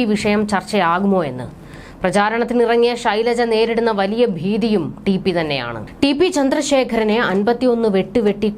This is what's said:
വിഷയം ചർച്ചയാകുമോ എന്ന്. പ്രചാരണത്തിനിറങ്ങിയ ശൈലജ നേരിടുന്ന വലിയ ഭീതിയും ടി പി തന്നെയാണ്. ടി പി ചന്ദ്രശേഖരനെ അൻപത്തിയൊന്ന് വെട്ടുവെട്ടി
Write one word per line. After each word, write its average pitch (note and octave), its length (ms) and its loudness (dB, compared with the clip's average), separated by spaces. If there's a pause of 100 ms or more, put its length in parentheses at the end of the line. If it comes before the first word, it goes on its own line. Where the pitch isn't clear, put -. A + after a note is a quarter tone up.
(120)
വിഷയം G#3 300 0 (100)
ചർച്ചയാകുമോ F#3+ 680 0 (100)
എന്ന്. B2+ 160 -10 (560)
പ്രചാരണത്തിനിറങ്ങിയ A#3 880 2 (100)
ശൈലജ A#3 400 0 (100)
നേരിടുന്ന A3+ 480 0
വലിയ G#3+ 240 0 (140)
ഭീതിയും G3+ 480 0 (200)
ടി G3 80 2 (100)
പി F#3+ 120 0
തന്നെയാണ്. C3 460 -4 (220)
ടി C#4 160 6
പി F4+ 80 4 (100)
ചന്ദ്രശേഖരനെ C4 800 0 (140)
അൻപത്തിയൊന്ന് A#3 640 2
വെട്ടുവെട്ടി G#3 640 0